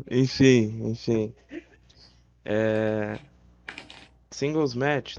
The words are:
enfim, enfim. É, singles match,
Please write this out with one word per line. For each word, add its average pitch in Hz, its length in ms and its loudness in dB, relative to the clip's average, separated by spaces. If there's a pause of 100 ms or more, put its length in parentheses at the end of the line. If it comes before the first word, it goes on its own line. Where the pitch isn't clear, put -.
(100)
enfim, 120 800 4
enfim. 113 440 -2 (1080)
É, 107 760 0 (1120)
singles 147 440 0
match, 135 440 -2